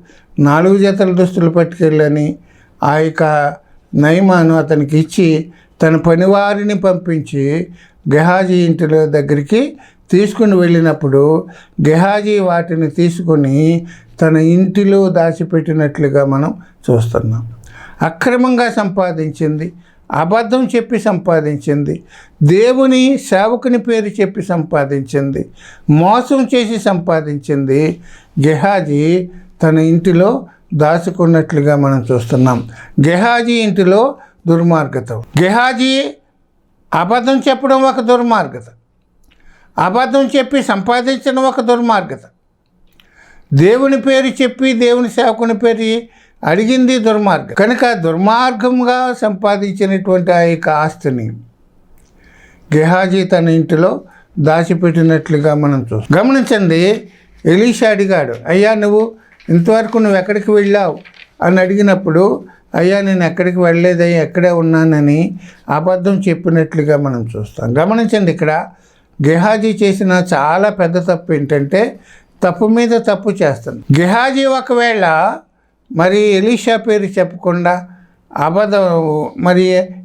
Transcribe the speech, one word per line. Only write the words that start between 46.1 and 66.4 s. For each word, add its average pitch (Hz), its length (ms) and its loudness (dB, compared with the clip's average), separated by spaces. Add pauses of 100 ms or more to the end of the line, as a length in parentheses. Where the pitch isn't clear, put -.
అడిగింది 247 540 2
దుర్మార్గం. 208 560 0
కనుక 240 380 0
దుర్మార్గంగా 240 1300 0
సంపాదించినటువంటి 196 1080 -2
ఆ 175 60 2
యొక్క 170 300 0
ఆస్తిని 151 640 -4 (1500)
గెహాజీ 185 480 2
తన 180 240 2
ఇంటిలో 165 520 0 (380)
దాచిపెట్టినట్లుగా 160 1160 0
మనం 143 380 0
చూస్తాం. 117 280 0
గమనించండి, 208 880 0 (380)
ఎలీషా 220 420 2
అడిగాడు, 185 460 0 (120)
"అయ్యా, 202 280 2
నువ్వు 214 400 0 (340)
ఇంతవరకు 214 500 2
నువ్వు 202 200 2
ఎక్కడికి 202 320 -2
వెళ్ళావు?" 202 480 2 (440)
అని 185 180 4
అడిగినప్పుడు, 196 840 0 (300)
"అయ్యా, 185 260 0
నేను 190 240 0
ఎక్కడికి 175 340 -4
వెళ్ళలేదయ్యా, 170 640 2
ఎక్కడే 170 280 0
ఉన్నానని" 160 880 2 (300)
అబద్ధం 185 600 -2
చెప్పినట్లుగా 160 680 0